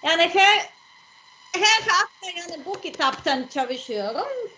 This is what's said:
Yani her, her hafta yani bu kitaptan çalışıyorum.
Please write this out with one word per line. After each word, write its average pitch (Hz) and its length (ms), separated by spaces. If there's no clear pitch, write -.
Yani 330 180
her, 392 360
her 427 260
hafta 403 540
yani 339 300
bu 392 160
kitaptan 269 680
çalışıyorum. 254 800